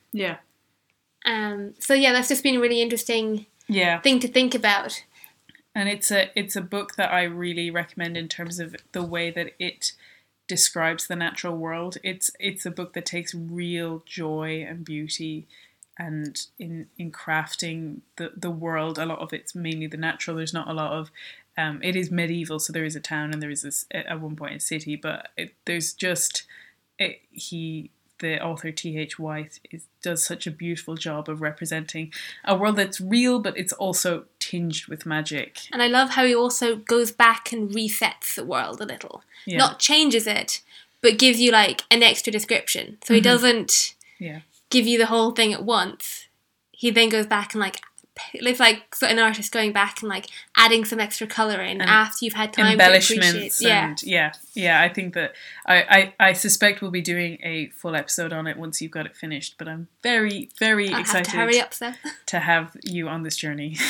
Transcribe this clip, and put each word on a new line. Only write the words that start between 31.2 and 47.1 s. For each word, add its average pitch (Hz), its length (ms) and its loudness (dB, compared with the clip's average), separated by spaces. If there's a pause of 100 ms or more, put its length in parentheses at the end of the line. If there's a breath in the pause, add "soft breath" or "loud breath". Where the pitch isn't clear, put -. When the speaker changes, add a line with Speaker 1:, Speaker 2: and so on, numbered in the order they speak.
Speaker 1:
of 156 120 -10
representing 160 720 -8 (340 loud breath)
a 196 100 2
world 208 200 2
that's 196 260 -2
real, 240 380 2
but 202 180 -6
it's - 160 -4
also 185 520 -2 (140)
tinged 170 480 -6
with 156 180 -12
magic. 151 560 -6 (100)
Speaker 2:
And 247 120 -2
I 240 40 6
love 254 240 4
how 262 140 4
he 247 100 6
also 240 420 2
goes 233 340 2
back 226 400 6
and 214 200 -4
resets 214 640 -2
the - 100 -8
world 123 360 -4
a - 40 -10
little. - 380 -14 (220 soft breath)
Speaker 1:
Yeah. 190 120 -4
Speaker 2:
Not - 220 4
changes 285 480 4
it, - 340 -2 (400 soft breath)
but 226 180 6
gives 247 200 8
you, 240 120 6
like, 214 400 6
an 233 120 6
extra - 300 4
description. - 680 -2
So 233 100 2
he 220 60 8
Speaker 1:
Mm-hmm. 214 40 6
Speaker 2:
doesn't 240 720 4 (240 soft breath)
Speaker 1:
Yeah. 160 200 -12 (320)
Speaker 2:
give 247 160 4
you 233 120 4
the 233 80 4
whole 226 240 2
thing 220 220 2
at - 100 -6
once. 202 600 -2 (460)
He - 180 -2
then 226 200 6
goes 214 180 0